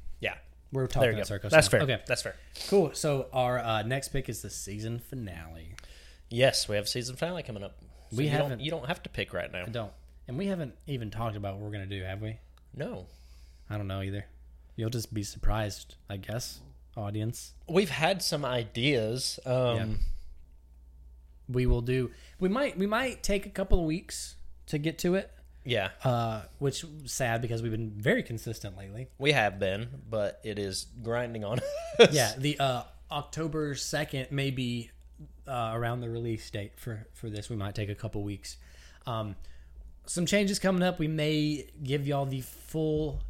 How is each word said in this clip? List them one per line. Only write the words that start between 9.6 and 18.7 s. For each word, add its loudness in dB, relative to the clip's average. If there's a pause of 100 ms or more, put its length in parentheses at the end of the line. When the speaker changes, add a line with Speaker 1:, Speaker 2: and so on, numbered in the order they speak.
Speaker 2:
I -8
don't. -4 (360)
And -4
we -2
haven't -4 (120)
even -4
talked -2
about -4
what -8
we're -6
gonna -6
do, -6
have -6
we? -4 (360)
Speaker 1:
No. -8 (640)
Speaker 2:
I -4
don't -4
know -2
either. -6 (520)
You'll -2
just -4
be -2
surprised, 0 (140)
I -6
guess, -8 (340)
audience. -4 (140)
Speaker 1:
We've 4
had 2
some 0
ideas. 2